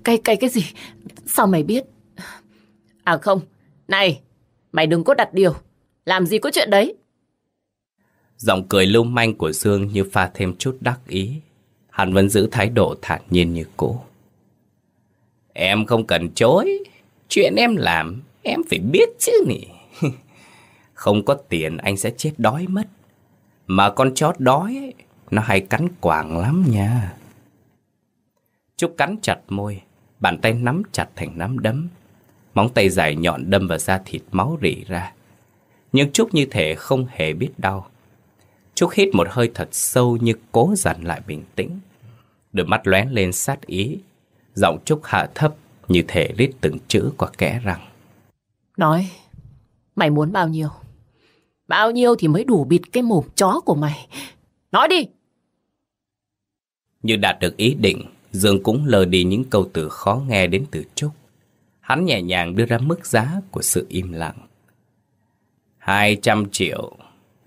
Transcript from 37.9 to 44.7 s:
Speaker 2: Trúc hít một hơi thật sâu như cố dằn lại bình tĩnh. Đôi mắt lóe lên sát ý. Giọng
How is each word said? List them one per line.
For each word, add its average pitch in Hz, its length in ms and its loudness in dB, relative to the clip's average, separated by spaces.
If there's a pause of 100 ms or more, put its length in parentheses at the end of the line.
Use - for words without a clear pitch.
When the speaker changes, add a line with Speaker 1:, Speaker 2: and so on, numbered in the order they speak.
Speaker 2:
Trúc 170 160 0
hít 196 240 2
một - 140 2
hơi 120 240 0
thật - 180 -8
sâu 123 460 0
như 113 160 0 (180)
cố 139 260 4
dằn 82 260 -4
lại 82 240 -6
bình - 160 -10 (120)
tĩnh. 175 240 -8 (720)
Đôi 90 140 -2
mắt 101 200 0
lóe 98 180 4
lên 104 260 0
sát - 340 -6
ý. 104 320 -4 (560)
Giọng 87 320 2